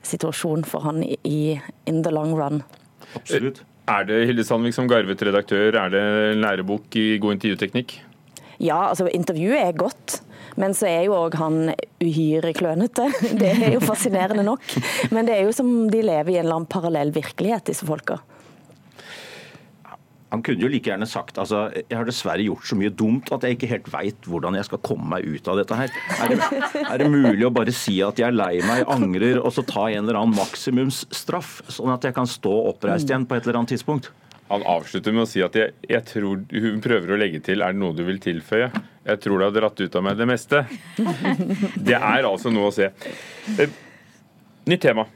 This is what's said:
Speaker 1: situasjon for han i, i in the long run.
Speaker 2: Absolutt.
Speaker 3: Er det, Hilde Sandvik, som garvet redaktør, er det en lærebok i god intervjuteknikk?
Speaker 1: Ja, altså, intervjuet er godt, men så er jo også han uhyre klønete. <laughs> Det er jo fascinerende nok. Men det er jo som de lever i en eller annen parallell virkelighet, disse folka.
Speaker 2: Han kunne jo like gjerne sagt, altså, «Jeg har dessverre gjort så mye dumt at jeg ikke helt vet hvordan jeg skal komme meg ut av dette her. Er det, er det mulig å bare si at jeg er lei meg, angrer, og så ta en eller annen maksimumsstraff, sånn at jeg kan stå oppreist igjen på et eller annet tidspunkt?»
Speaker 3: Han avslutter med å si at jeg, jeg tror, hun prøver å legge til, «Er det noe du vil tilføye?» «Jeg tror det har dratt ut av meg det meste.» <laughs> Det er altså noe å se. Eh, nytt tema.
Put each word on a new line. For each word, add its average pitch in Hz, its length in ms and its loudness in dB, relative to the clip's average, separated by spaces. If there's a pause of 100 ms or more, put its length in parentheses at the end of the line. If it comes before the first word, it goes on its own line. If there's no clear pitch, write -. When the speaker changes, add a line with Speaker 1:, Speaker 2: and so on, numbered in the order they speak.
Speaker 1:
situasjon 160 600 -2
for - 160 -4
han 156 240 -2
i, - 180 -4
i 151 380 -2 (240)
in 160 180 0
the 165 80 0
long 156 240 0
run. 156 280 -2 (520)
Speaker 2:
Absolutt. 135 460 -4 (260)
Speaker 3:
Er 101 220 0
det, 113 160 4
Hilde 120 180 2
Sandvik, 117 300 0
som 127 160 0
garvet 98 320 2
redaktør, 101 480 2 (160)
er 92 80 0
det 98 80 4 (320)
en 107 80 2
lærebok 101 560 -2
i 110 240 2
god 104 160 2
intervjuteknikk? 104 640 -2 (600)
Speaker 1:
Ja, 190 300 2
altså, 185 180 0
intervjuet 160 480 0
er 175 220 2
godt, - 400 -4 (420)
men 196 160 0
så 196 140 0
er 170 160 2
jo 208 100 2
også 165 240 0
han 160 200 0 (440)
uhyre 160 540 2
klønete. 190 480 0 (180)
<laughs> 220 160 0
Det 196 140 4
er 226 240 4
jo - 80 2
fascinerende 202 580 0
nok. 220 220 -2 (500)
Men 233 140 2
det 220 80 2
er 190 80 4
jo 220 100 2
som 247 140 2 (240)
de 226 100 4
lever 165 300 2
i - 80 4
en - 20 -2
eller 165 140 2
annen 165 160 -4
parallell 160 420 0
virkelighet, 196 540 -2
disse - 180 -6
folka. - 300 -4 (2000)
Speaker 2:
Han 117 160 -4
kunne 101 160 0
jo 123 80 2
like 117 220 0
gjerne 104 180 -4
sagt, - 320 -8
altså, 104 320 0
«Jeg - 240 -6
har 117 80 -2
dessverre 101 380 -2
gjort 98 240 -2
så - 100 -2
mye 101 160 2
dumt 110 400 0
at 127 140 -2
jeg 123 80 0
ikke 120 160 -4
helt 107 240 -6
vet 92 340 -6
hvordan 87 300 -2
jeg 101 80 -6
skal - 180 -8
komme 80 300 -4
meg 92 100 -4
ut - 240 -6
av 95 80 2
dette 107 220 0
her. 135 160 -4 (240)
Er - 160 2
det, - 40 2 (440)
er 131 180 -2
det 147 80 4
mulig 123 380 6
å 120 80 2
bare 117 180 2
si 101 220 -2 (100)
at 104 140 -2
jeg 117 80 4
er 120 100 2
lei 90 220 2
meg, 113 320 2
angrer, 117 480 2
og 120 160 -2
så 135 100 -2
ta 104 220 -2
en 104 160 -2
eller 107 160 0
annen 110 160 4
maksimumsstraff, - 1300 -4 (180)
sånn 127 160 4
at 123 100 -6
jeg 123 140 0
kan 127 100 0
stå - 220 -2 (240)
oppreist 165 340 0
igjen 131 160 0
på 120 140 0
et 117 80 -4
eller 120 160 0
annet 117 160 -2
tidspunkt?» 151 320 -4 (380)
Speaker 3:
Han 101 160 0
avslutter 90 480 0
med 113 140 2
å - 20 -10
si - 160 0
at - 80 -4
jeg, 110 220 2 (120)
jeg 113 220 0
tror, 98 300 -2 (120)
hun 107 300 -2
prøver 98 320 2
å 104 80 2
legge 80 240 -2
til, 95 160 0
«Er 92 140 0
det 101 60 -2
noe 87 120 0
du 82 140 -4
vil 95 160 -2
tilføye?» 107 480 -2 (340)
«Jeg 104 160 0
tror 98 180 0
det 98 100 4
har 104 100 0
dratt 107 220 0
ut 90 140 -4
av 92 100 0
meg 101 120 0
det 117 120 0
meste.» 135 340 2 (340)
<laughs> 180 920 -2
Det 120 80 6
er 120 280 2
altså 104 280 0
noe 104 180 4
å - 40 -8
se. 98 140 2 (680)
Eh, 156 120 4 (1000)
nytt 180 160 2
tema. 110 200 4 (100)